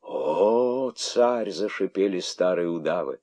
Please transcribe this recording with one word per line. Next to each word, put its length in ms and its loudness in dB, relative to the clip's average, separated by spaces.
О, 920 0
царь! 560 2
зашипели 680 -2
старые 500 0
удавы. 540 -2